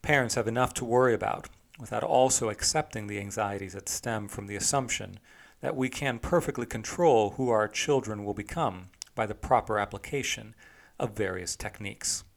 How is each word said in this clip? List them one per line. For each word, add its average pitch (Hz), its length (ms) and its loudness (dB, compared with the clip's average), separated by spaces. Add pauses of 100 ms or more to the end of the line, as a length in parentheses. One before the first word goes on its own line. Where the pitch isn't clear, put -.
Parents 131 340 2
have 110 120 2
enough 120 260 0
to - 120 -4
worry 123 280 4
about - 340 -2 (320)
without 113 240 -4
also 127 460 4
accepting 107 560 -2
the 101 140 -4
anxieties 101 540 -4
that 98 140 -10
stem 110 400 -4
from 101 200 -10
the 101 80 -6
assumption 101 640 -2 (420)
that 131 140 -2
we 131 120 0
can 127 300 -2
perfectly 135 480 0
control 113 720 4
who 131 120 0
our 107 180 4
children 110 580 0
will 101 80 -2
become 95 560 -4 (240)
by 110 140 0
the 104 80 -6
proper 110 420 2
application 110 800 -4 (440)
of 110 160 -4
various 92 400 -2
techniques. - 680 -6 (140)